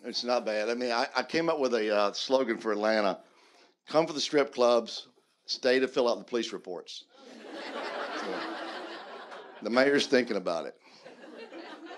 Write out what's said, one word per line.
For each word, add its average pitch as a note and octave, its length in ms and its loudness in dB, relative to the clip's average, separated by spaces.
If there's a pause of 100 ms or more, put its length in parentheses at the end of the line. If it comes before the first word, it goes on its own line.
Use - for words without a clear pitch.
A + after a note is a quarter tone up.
It's A#2+ 200 -6
not A#2+ 220 0
bad. G#2+ 240 -2
I A#2 40 0
mean, B2 180 -2
I, A#2+ 240 0
I B2+ 60 4
came E3 260 -2
up E3 120 0
with C3 160 2
a, G#2+ 200 2
uh, G2+ 180 4
slogan C3 440 2
for A2+ 140 -2
Atlanta. G#2 480 2 (680)
"Come D#3+ 200 2
for D#3+ 60 -10
the C#3+ 80 -4
strip C#3 320 2
clubs, A#2+ 560 2 (360)
stay B2+ 320 2
to C3 100 4
fill B2+ 220 2
out G#2+ 80 2
the G2 60 -12
police A2+ 280 -2
reports." F2 520 -10 (1120)
So, - 100 -6 (1400)
the G#2+ 80 -4
mayor's C3 380 6
thinking A#2+ 300 4
about F2 280 -2
it. - 100 -12 (1200)